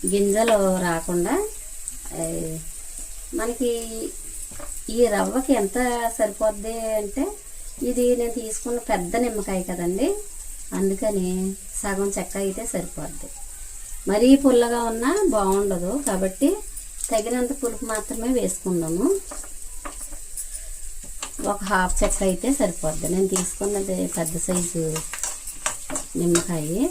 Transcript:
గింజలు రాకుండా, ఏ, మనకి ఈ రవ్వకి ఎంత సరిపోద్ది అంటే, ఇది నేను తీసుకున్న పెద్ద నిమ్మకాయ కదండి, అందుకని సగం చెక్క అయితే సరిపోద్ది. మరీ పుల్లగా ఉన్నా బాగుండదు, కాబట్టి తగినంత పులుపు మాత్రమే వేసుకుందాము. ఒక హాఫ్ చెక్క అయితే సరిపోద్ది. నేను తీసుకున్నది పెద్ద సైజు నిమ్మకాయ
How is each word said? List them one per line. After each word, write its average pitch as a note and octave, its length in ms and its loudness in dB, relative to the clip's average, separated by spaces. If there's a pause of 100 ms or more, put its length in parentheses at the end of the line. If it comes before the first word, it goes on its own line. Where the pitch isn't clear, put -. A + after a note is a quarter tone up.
(120)
గింజలు G3+ 420 6 (300)
రాకుండా, F3 500 0 (840)
ఏ, - 20 0 (1160)
మనకి A#3 320 0 (1200)
ఈ A#3 40 0 (160)
రవ్వకి G3+ 440 2
ఎంత G3 200 0 (400)
సరిపోద్ది G#3+ 540 2 (280)
అంటే, G#3 240 -2 (640)
ఇది B3 160 2 (160)
నేను A#3 180 0
తీసుకున్న A#3+ 400 -4 (120)
పెద్ద F3+ 220 0 (120)
నిమ్మకాయ G3+ 440 0
కదండి, F3+ 400 0 (680)
అందుకని G3 480 2 (560)
సగం G3 340 0
చెక్క F#3+ 180 -6 (100)
అయితే F#3+ 180 -2 (100)
సరిపోద్ది. E3+ 560 -6 (840)
మరీ A3+ 200 8 (160)
పుల్లగా A#3+ 340 6 (120)
ఉన్నా A#3+ 200 2 (240)
బాగుండదు, G3 560 2 (160)
కాబట్టి F#3+ 420 2 (640)
తగినంత A#3+ 480 0
పులుపు A#3+ 320 -4
మాత్రమే A3+ 460 -2
వేసుకుందాము. F3+ 680 0 (2500)
ఒక G3+ 100 0 (100)
హాఫ్ F#3 300 4
చెక్క F#3+ 180 2 (100)
అయితే F#3 200 0 (120)
సరిపోద్ది. D#3+ 520 0
నేను F#3+ 220 4
తీసుకున్నది G3 640 -2 (180)
పెద్ద E3 180 -2 (120)
సైజు F3 360 0 (1400)
నిమ్మకాయ E3+ 680 2